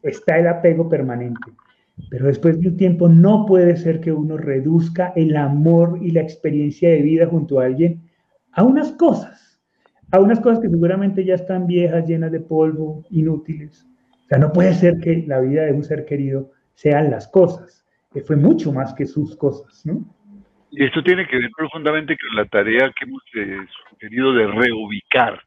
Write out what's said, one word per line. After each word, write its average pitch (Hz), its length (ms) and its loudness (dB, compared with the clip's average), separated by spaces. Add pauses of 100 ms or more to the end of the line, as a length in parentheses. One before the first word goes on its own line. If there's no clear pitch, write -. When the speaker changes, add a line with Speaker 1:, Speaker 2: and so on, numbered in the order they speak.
Speaker 1:
está 156 360 -2
el 170 100 2
apego 170 400 0
permanente, 123 640 -6 (580)
pero 131 160 -4
después 165 320 2
de 180 100 0
un 175 100 -2
tiempo 175 280 2
no 190 380 6
puede 180 320 4
ser 165 240 -4
que 165 120 -4
uno 156 260 -4
reduzca 165 760 -2
el 160 220 0
amor 165 640 2
y 170 120 -4
la 165 100 0
experiencia 147 680 -2
de 156 140 4
vida 160 240 2
junto 147 340 -2
a 127 60 0
alguien 160 360 -2 (500)
a 180 100 0
unas 277 300 2
cosas, - 680 -2 (500)
a 190 100 4
unas 226 200 4
cosas 226 200 2
que 214 100 -4
seguramente 190 520 0
ya 185 120 0
están 180 320 -4
viejas, 170 420 0
llenas 160 240 -2
de 160 80 -6
polvo, 156 680 -2
inútiles. 156 760 -6 (380)
O - 40 -20
sea, 135 100 2
no 151 120 4
puede 175 220 2
ser 170 260 2
que 165 280 -2
la 135 140 -2
vida 147 260 0
de 143 60 0
un 143 120 -2
ser 151 220 -8
querido 139 440 -6 (220)
sean 147 380 0
las 107 180 -8
cosas, - 580 0 (240)
que 139 120 -12
fue 151 140 -2
mucho 220 360 2
más 131 220 -6
que 139 100 -6
sus - 320 -8
cosas, - 480 -8
¿no? 160 180 -8 (680)
Speaker 2:
Y 143 140 -2
esto 147 180 -4
tiene 180 260 0
que 127 80 -4
ver 120 200 -4
profundamente 156 600 -6
con - 200 -10
la 104 100 -2
tarea 113 520 0
que 135 60 -12
hemos, 131 180 -16 (140)
eh, 98 220 -8 (320)
sugerido 123 420 -4
de 113 140 2
reubicar 110 1000 -2